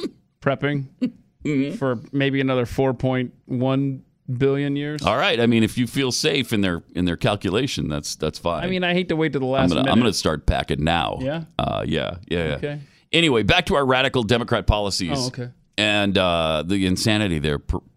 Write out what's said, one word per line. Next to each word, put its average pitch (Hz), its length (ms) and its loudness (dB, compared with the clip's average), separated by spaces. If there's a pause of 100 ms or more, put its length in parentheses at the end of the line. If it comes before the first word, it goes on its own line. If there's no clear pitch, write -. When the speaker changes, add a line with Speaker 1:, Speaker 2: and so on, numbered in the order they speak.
(180)
Speaker 1:
<laughs> - 240 -20
Speaker 2:
prepping 139 460 -2 (580)
Speaker 1:
Mm-hmm. 139 320 -2
Speaker 2:
for 127 220 -2 (120)
maybe 139 300 0
another 131 240 0
four 135 280 0
point 127 400 -2 (120)
one 131 580 -2 (340)
billion 139 380 0
years. 147 280 -6
Speaker 1:
All 104 120 4
right. 156 240 2
I 117 60 4
mean, 117 180 6
if 107 140 0
you 123 100 2
feel 135 240 -2
safe 151 400 0
in 110 80 2
their, 90 240 0 (100)
in 90 120 0
their 87 100 0
calculation, 104 720 0
that's, 73 300 -6
that's 78 200 -4
fine. 85 240 -2
Speaker 2:
I 175 60 -4
mean, 185 160 -2
I 175 100 0
hate 180 140 0
to 170 80 -2
wait 156 180 0
to 139 60 -2
the 131 60 -2
last 131 180 2
Speaker 1:
I'm - 60 4
gonna, 80 140 2
Speaker 2:
minute. - 100 0
Speaker 1:
I'm 107 60 4
gonna 117 120 4
start 78 340 0
packing 71 380 0
now. 78 380 0
Speaker 2:
Yeah? 156 240 -6 (120)
Speaker 1:
Uh, - 300 -2
yeah, 76 300 -2 (120)
yeah, 85 160 -2
yeah. 76 100 -2
Speaker 2:
Okay. 147 240 -6 (340)
Speaker 1:
Anyway, 147 300 4
back 170 240 2
to 190 80 2
our 139 100 2
radical 127 380 2
Democrat 117 440 0
policies 104 500 0
Speaker 2:
Oh, 127 100 -2
okay. 123 220 -10 (280)
Speaker 1:
and, 104 400 2
uh, 82 500 2
the 95 180 0
insanity 92 540 0
they're 73 200 -2
pr-, - 180 -4 (200)